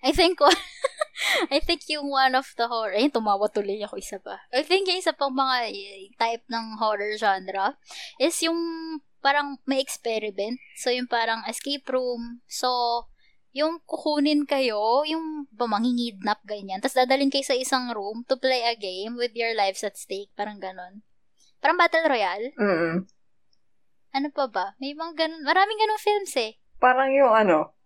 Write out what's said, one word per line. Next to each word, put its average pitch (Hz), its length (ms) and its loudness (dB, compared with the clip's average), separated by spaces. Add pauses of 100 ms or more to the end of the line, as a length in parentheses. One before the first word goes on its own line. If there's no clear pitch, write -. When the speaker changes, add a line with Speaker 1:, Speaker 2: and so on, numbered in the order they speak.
Speaker 1:
I 262 80 2
think, 339 320 4 (520)
<laughs> - 600 -2
I 302 80 2
think - 240 -2
yung 294 240 -6
one 262 240 4
of 262 220 0
the 233 100 0
horror, 226 240 -2
ayun, 233 240 2
tumawa 208 320 2
tuloy 202 320 -2
ako, 202 240 -8
isa - 160 -12
pa. 190 320 -14
I 285 160 0
think 381 240 2
yung 359 80 0
isa 330 160 0
pang 277 160 -2
mga, 254 400 0
eh, 196 480 -14
type 233 300 0
ng 226 260 -6
horror 214 400 0
genre 196 640 0 (400)
is 330 240 2
yung 330 160 0 (640)
parang 285 400 0
may 269 160 -2
experiment. 220 800 -4 (160)
So, - 160 -4
yung 247 160 -2
parang 226 400 0
escape 277 400 -6
room. 240 640 -4
So, 240 580 0 (460)
yung 311 320 -2
kukunin 302 580 2
kayo, 254 640 2
yung 311 460 -6
ba, 233 160 -2
mangingidnap, 220 720 -2
ganyan. 196 380 -8
Tas 262 160 0
dadalhin 269 340 4
kayo 277 140 -2
sa 277 100 2
isang 254 380 -2
room 214 340 -6
to 269 80 2
play 254 300 0
a 233 100 2
game 202 400 -6
with 240 220 -4
your 233 180 0
lives 196 320 0
at 202 80 -4
stake. - 400 -10
Parang 208 240 -8
ganon. 185 460 -12 (560)
Parang 320 160 4
Battle 330 320 2
Royale. 220 480 -2
Speaker 2:
Mm-mm. 175 480 0 (1080)
Speaker 1:
Ano 277 200 -2
pa 277 180 -2
ba? 196 320 -4
May 269 100 -8
mga 320 240 -8
ganon. 320 300 -4
Maraming 381 340 2
ganong 427 220 0
films 415 340 0
eh. 226 240 -2 (220)
Speaker 2:
Parang 262 340 4
yung 269 160 6
ano 160 560 4